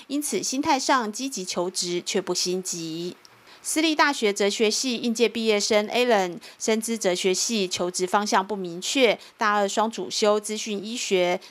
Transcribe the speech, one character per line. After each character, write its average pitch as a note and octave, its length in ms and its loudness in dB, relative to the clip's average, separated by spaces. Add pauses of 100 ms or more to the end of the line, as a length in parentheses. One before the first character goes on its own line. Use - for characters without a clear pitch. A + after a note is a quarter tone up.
因 C#4+ 120 -4
此 A#3 220 -2
心 C4 180 -4
态 D4 180 2
上 B3+ 320 0
积 B3 160 -8
极 A#3 160 -8
求 F#3 280 -4
职， F3 340 -4
却 - 160 -2
不 F3+ 140 -2
心 F#3 280 -2
急。 E3+ 540 -8 (440)
私 - 220 -2
立 D#4 120 2
大 D4+ 160 4
学 A3 220 2
哲 G3+ 160 2
学 G#3+ 220 2
系 A#3+ 260 -2
应 A#3 160 -2
届 A3+ 160 2
毕 A3+ 160 -4
业 G#3+ 140 4
生 G#3 300 2
Alan G3+ 500 2 (200)
深 A3 220 0
知 A3+ 160 -2
哲 G3 160 2
学 F#3 220 2
系 G3 340 0
求 F3+ 220 -2
职 F3+ 160 -2
方 G#3 200 2
向 G3 200 2
不 G#3+ 100 -6
明 F3+ 240 -6
确， A#3+ 380 2 (180)
大 G#3 200 2
二 G3+ 120 2
双 A3 220 0
主 G3 180 -8
修 G#3+ 320 2
资 G#3+ 160 -6
讯 G#3 260 -6
医 A3 140 -10
学， F3+ 420 2 (120)